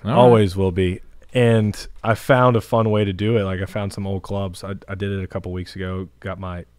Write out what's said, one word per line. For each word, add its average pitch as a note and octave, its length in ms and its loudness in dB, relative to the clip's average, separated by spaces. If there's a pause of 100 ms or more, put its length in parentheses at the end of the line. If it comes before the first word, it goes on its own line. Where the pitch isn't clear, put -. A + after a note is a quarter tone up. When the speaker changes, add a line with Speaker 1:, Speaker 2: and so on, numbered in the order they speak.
Speaker 1:
All G#2+ 60 -2
right. C3 60 2
Speaker 2:
Always A2+ 380 6
will F#2+ 160 2
be. F#2 300 0 (320)
And A2+ 540 2 (160)
I A2 120 2
found B2+ 420 4
a G2+ 40 2
fun A2+ 300 0
way G#2+ 140 2
to G2 80 -2
do G#2+ 240 0
it. G2+ 60 2
Like, F#2+ 180 -6
I F#2+ 40 -4
found G2+ 280 -6
some G2+ 120 -8
old G2 160 -6
clubs. G2 420 -8
I, F#2+ 120 -8 (120)
I G2 80 -10
did G2 160 -6
it F#2+ 120 -4
a F2+ 40 -8
couple F2+ 260 -10
weeks F#2 220 -10
ago. F#2 340 -8 (100)
Got F#2+ 200 -10
my F2+ 260 -10 (140)